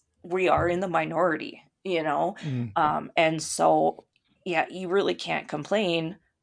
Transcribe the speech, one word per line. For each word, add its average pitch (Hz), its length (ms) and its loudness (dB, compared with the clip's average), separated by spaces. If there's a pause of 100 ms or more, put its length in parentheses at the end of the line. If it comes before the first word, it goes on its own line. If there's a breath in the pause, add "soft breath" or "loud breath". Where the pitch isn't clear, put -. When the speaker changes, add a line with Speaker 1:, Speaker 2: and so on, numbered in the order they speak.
(220)
Speaker 1:
we 180 260 0
are 156 200 4
in 175 120 0
the 190 80 -2
minority, 165 760 0 (220)
you 175 180 0
know? 156 400 0
Speaker 2:
Mm. 123 340 -4
Speaker 1:
Um, 151 400 0
and 160 260 4
so, 160 640 2 (380)
yeah, 160 260 0
you 180 180 -8
really 180 260 2
can't 160 340 -6
complain 165 680 -2 (240)